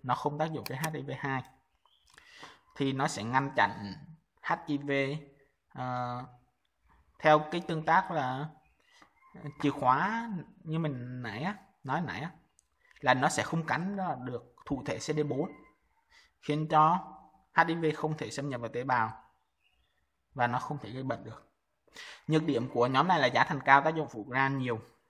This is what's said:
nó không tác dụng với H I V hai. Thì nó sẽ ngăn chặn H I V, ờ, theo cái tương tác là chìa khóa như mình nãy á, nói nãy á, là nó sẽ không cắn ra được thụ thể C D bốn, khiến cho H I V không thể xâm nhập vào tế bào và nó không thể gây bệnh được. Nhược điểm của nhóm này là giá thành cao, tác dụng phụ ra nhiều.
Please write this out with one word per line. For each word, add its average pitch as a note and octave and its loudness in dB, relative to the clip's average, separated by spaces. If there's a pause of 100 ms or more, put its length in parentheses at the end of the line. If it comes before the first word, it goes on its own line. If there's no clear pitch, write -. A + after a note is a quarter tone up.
nó B2 0
không D3 -2
tác D#3+ 0
dụng A#2+ -6
với C3 -6
H D#3 -2
I C3+ -6
V C#3 -10
hai. C3+ -4 (1300)
Thì C#3 0
nó C3+ 0
sẽ - -6
ngăn C3 0
chặn G2+ 0 (480)
H - -2 (140)
I D3 -2
V, C#3+ -8 (840)
ờ, B2 -6 (1000)
theo D3+ 8 (120)
cái F3 -2
tương D#3+ -4
tác F3+ 4
là C#3 -4 (1120)
chìa C#3+ 4
khóa F#3+ 0 (340)
như D#3+ -4
mình B2+ -4
nãy A2+ -8
á, G3+ -4 (280)
nói C#3 -2
nãy - -6
á, D#3+ -6 (680)
là C3 4
nó C3 2
sẽ - 0
không E3 -2
cắn F#3 -2
ra F3 -2
được B2+ -10 (120)
thụ C3 -4
thể B2+ -4
C - -8
D D3+ -2
bốn, C#3 -2 (880)
khiến D#3 -2
cho D#3 6 (540)
H - 6
I E3 0
V E3 -2 (120)
không D#3 -2
thể A#2 -8
xâm C#3+ -6
nhập B2 -6
vào A2+ -6
tế B2 -6
bào A#2 0 (1120)
và B2 0
nó A#2+ -2
không D3 -6
thể G#2 -12
gây C3 -8
bệnh C3 -6
được. - -18 (720)
Nhược D#3 2
điểm B2+ 0
của A#2+ 6
nhóm C3+ 4
này E3+ 4
là C3 4
giá C3 4
thành C#3+ -2
cao, C#3 8
tác D#3+ 2
dụng D#3 -2
phụ A2 -10
ra C3+ 2
nhiều. B2 -2 (300)